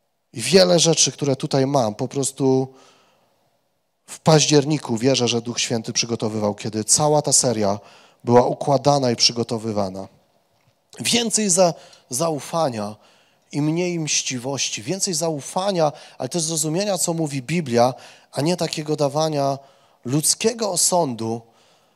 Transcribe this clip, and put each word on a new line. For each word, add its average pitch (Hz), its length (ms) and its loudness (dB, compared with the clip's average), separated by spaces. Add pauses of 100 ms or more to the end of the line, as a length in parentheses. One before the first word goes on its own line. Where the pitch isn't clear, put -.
(320)
i 131 80 -10
wiele 175 380 4
rzeczy, 156 340 2
które 139 240 -2
tutaj 139 300 0
mam, 127 280 0
po 131 140 -6
prostu 131 640 -2 (1300)
w - 140 -18
październiku 147 760 4
wierzę, 123 320 2
że 117 120 0
Duch 113 200 -8
Święty 117 320 -4
przygotowywał, 110 640 -2
kiedy 107 300 -6
cała 151 380 2
ta 143 100 -2
seria 107 460 2 (460)
była 123 220 6
układana 139 640 2
i 117 60 0
przygotowywana. 107 920 -2 (920)
Więcej 220 500 0
za-, 175 240 4 (360)
zaufania 131 880 -4 (560)
i 143 100 -2
mniej 170 380 0
mściwości. 131 840 -4
Więcej 185 320 -4
zaufania, 165 760 -2 (260)
ale 131 100 -6
też 170 140 -4
zrozumienia, 165 560 -2
co 170 160 -2
mówi 143 280 -4
Biblia, 127 520 2 (380)
a - 80 -4
nie 170 160 2
takiego 151 400 -4
dawania 143 600 0 (460)
ludzkiego 202 640 0
osądu, 120 720 0 (560)